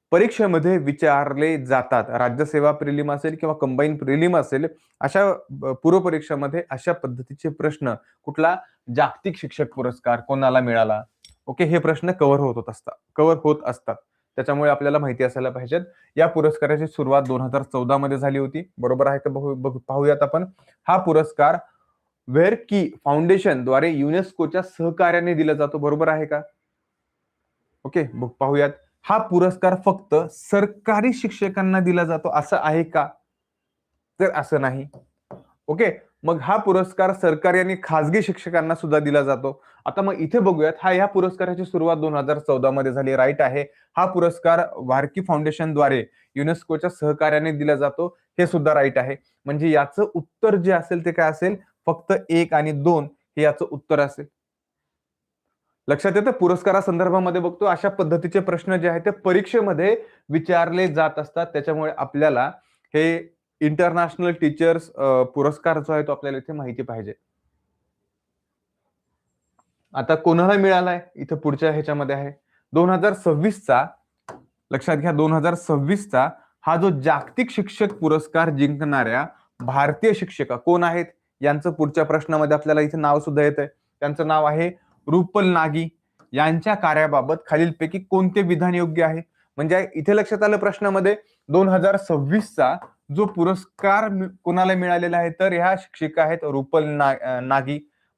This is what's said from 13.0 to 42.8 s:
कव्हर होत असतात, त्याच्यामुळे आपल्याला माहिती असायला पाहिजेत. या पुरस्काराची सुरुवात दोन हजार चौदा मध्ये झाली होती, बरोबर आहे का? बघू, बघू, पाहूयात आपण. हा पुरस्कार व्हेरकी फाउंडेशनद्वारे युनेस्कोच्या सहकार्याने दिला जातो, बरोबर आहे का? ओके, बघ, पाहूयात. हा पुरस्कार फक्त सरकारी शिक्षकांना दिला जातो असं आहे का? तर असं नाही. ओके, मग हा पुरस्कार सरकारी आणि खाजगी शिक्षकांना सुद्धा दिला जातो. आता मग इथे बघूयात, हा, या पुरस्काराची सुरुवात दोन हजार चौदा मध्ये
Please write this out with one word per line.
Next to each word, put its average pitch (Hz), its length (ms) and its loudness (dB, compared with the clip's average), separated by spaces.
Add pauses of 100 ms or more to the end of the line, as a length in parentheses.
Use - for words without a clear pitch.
कव्हर 160 280 4
होत 151 200 4
असतात, 117 300 -8 (420)
त्याच्यामुळे 143 340 0
आपल्याला 143 280 0
माहिती 131 260 -2
असायला 127 260 -2
पाहिजेत. 127 300 -4 (360)
या 160 100 6
पुरस्काराची 151 600 0
सुरुवात 139 360 0
दोन 127 180 -2
हजार 131 220 -2
चौदा 131 340 -2
मध्ये 139 220 -2
झाली 139 200 -2
होती, 139 400 -8
बरोबर 127 280 0
आहे 139 120 0
का? 139 120 -4
बघू, 139 240 -6
बघू, 127 240 -6
पाहूयात 139 420 0
आपण. 156 240 0 (440)
हा 175 80 4
पुरस्कार 156 600 2 (720)
व्हेरकी 190 640 2 (140)
फाउंडेशनद्वारे 151 840 2
युनेस्कोच्या 160 720 -2
सहकार्याने 170 720 0
दिला 156 200 0
जातो, 147 240 -2
बरोबर 147 300 0
आहे 156 180 -2
का? 151 160 -6 (1400)
ओके, 139 300 -2
बघ, 120 140 -6
पाहूयात. 143 420 2 (320)
हा 214 160 2
पुरस्कार 185 560 2 (100)
फक्त 190 300 0 (160)
सरकारी 208 840 0
शिक्षकांना 190 680 -2
दिला 175 240 2
जातो 160 300 -4
असं 151 260 0
आहे 156 220 0
का? 156 260 -2 (1120)
तर 185 140 2
असं 147 260 -2
नाही. 135 280 -4 (760)
ओके, 170 360 -2 (200)
मग 160 180 -2
हा 180 160 -2
पुरस्कार 185 560 0
सरकारी 180 460 2
आणि 185 240 -2
खाजगी 160 400 0
शिक्षकांना 165 520 -2
सुद्धा 156 240 0
दिला 147 240 2
जातो. 135 400 -4 (240)
आता - 160 -4
मग 196 120 -2
इथे 160 240 -2
बघूयात, 165 340 2 (100)
हा, 185 100 2
या 185 140 2
पुरस्काराची 185 580 -2
सुरुवात 165 320 0
दोन 156 180 -4
हजार 143 240 -2
चौदा 135 320 0
मध्ये 135 220 -2